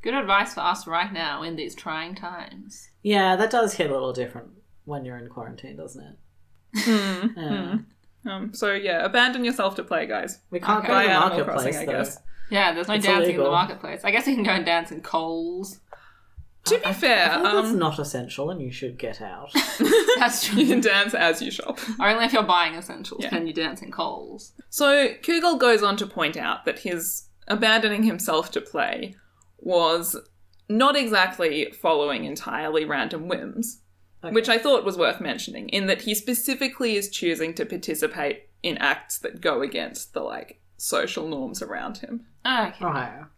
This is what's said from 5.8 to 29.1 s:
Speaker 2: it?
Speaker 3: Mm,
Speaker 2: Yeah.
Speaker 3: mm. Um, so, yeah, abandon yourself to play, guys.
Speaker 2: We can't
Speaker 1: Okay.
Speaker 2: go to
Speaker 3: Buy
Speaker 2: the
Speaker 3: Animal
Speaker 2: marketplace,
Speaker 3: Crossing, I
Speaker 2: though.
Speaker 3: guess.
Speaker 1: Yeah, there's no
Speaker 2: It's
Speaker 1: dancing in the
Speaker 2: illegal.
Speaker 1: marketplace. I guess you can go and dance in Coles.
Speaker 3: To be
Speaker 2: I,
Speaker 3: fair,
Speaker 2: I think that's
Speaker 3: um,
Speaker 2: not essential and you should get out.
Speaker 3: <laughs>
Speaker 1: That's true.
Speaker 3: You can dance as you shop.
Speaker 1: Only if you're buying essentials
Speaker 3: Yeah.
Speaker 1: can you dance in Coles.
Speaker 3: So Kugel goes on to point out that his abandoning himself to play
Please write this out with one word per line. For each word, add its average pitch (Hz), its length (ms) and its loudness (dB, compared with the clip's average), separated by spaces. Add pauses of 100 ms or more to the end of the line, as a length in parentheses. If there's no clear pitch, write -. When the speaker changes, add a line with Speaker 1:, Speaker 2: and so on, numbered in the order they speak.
Speaker 2:
it? - 140 -20 (720)
Speaker 3:
Mm, 202 480 0
Speaker 2:
Yeah. 190 400 -4 (480)
Speaker 3:
mm. 220 60 -8
Um, 196 240 -8
so, 208 180 0
yeah, 196 320 0
abandon 247 400 2
yourself 196 320 0
to - 80 -6
play, 160 220 -2
guys. - 320 -6 (120)
Speaker 2:
We 180 80 -4
can't 185 200 2
Speaker 1:
Okay. 185 100 -2
Speaker 2:
go 190 60 4
to 196 60 6
Speaker 3:
Buy 202 40 6
Speaker 2:
the 202 60 6
Speaker 3:
Animal 185 180 6
Speaker 2:
marketplace, 165 340 0
Speaker 3:
Crossing, - 200 0
I - 100 -4
Speaker 2:
though. - 60 0
Speaker 3:
guess. - 200 -4 (320)
Speaker 1:
Yeah, 196 220 4
there's 170 160 -4
no 208 60 0
Speaker 2:
It's 208 100 2
Speaker 1:
dancing 196 180 6
in 170 60 4
the 170 140 2
Speaker 2:
illegal. 139 100 4
Speaker 1:
marketplace. 170 500 0
I 202 80 2
guess 233 160 2
you 269 80 4
can 233 100 0
go 208 80 4
and 185 120 2
dance 170 260 2
in 160 120 -10
Coles. 165 760 -4 (840)
Speaker 3:
To - 140 4
be - 80 -2
Speaker 2:
I, 196 80 0
Speaker 3:
fair, 220 360 4
Speaker 2:
I - 40 2
think 339 100 0
that's 214 240 4
Speaker 3:
um, 220 100 2
Speaker 2:
not 156 200 0
essential 139 520 -6
and 185 120 -8
you 127 100 -8
should 123 260 -8
get 110 220 -8
out. 101 320 -14
Speaker 3:
<laughs> 381 680 4
Speaker 1:
That's - 280 2
true. 208 140 2
Speaker 3:
You 302 60 8
can 254 140 4
dance 202 340 4
as 165 260 2
you - 100 -6
shop. - 280 -8 (220)
Speaker 1:
Only 220 240 4
if - 100 0
you're 220 80 6
buying 175 320 2
essentials 170 480 -12
Speaker 3:
Yeah. - 80 -6
Speaker 1:
can 165 160 -2
you 160 80 -6
dance 160 280 -4
in - 80 -16
Coles. - 600 -8 (180)
Speaker 3:
So 285 380 4 (140)
Kugel 339 360 2
goes 233 240 6
on 202 160 2
to 208 80 -4
point 165 300 -2
out - 300 -4
that - 140 -4
his - 480 -6 (200)
abandoning 220 540 2
himself 170 500 2
to - 80 -2
play - 540 -4 (440)